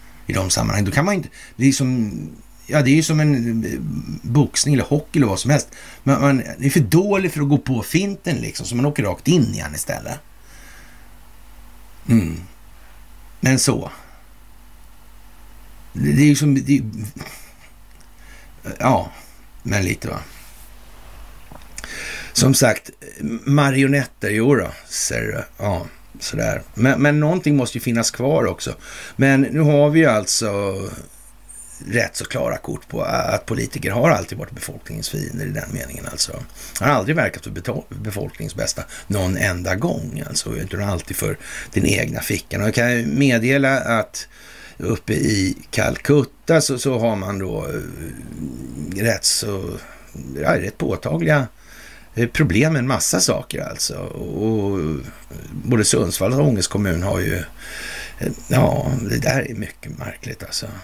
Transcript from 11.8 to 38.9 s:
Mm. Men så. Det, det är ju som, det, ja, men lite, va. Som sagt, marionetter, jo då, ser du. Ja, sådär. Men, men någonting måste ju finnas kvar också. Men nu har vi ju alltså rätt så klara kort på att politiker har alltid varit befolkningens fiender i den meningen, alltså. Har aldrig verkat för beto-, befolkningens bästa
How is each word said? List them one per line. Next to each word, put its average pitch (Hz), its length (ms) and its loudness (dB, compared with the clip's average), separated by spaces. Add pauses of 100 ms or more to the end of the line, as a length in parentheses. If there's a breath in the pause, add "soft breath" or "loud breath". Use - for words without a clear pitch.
Mm. 82 320 2 (1000 soft breath)
Men 127 180 4
så. 98 320 0 (2000 loud breath)
Det, 143 160 2
det 139 100 6
är 151 40 8
ju 147 100 8
som, 143 180 4
det, 135 280 4 (2000 loud breath)
ja, 110 340 2 (500 loud breath)
men 101 220 0
lite, - 240 -2
va. - 120 -6 (2000 loud breath)
Som 135 220 6
sagt, - 360 2 (540)
marionetter, 139 840 2
jo 117 240 4
då, 92 180 0 (160)
ser - 320 -4
du. 110 240 -4 (140)
Ja, 101 280 -2 (340)
sådär. - 420 -4 (120)
Men, 127 280 2
men 147 180 4
någonting 151 360 2
måste 120 220 0
ju - 40 -12
finnas - 280 0
kvar 135 360 2
också. - 300 -4 (400 loud breath)
Men 135 240 6
nu 139 200 2
har 147 300 6
vi 160 100 6
ju 160 60 8
alltså 101 680 0 (1120)
rätt 107 300 -2
så - 80 -8
klara 58 320 -4
kort - 320 -10
på 55 140 -6
att - 440 -2
politiker - 440 -4
har 123 200 2
alltid - 280 -2
varit 101 120 -10
befolkningens - 580 -10
fiender - 380 -6
i - 40 -6
den - 220 -6
meningen, - 340 -10
alltså. - 360 -6 (380 loud breath)
Har - 60 2
aldrig 139 300 2
verkat 117 280 -2
för 110 60 -10
beto-, 101 380 -6
befolkningens - 640 -8
bästa - 300 -4 (220 loud breath)